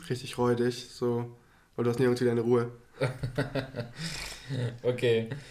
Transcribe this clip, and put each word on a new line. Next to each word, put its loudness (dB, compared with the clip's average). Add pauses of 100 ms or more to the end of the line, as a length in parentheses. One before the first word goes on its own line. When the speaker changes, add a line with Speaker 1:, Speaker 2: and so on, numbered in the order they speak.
Speaker 1:
Richtig -4
räudig, 2
so, -2 (380)
weil 0
du 4
hast 0
nie 6
irgendwie 4
deine 4
Ruhe. 4 (300)
Speaker 2:
<laughs> 0 (1700)
Okay, 2 (220)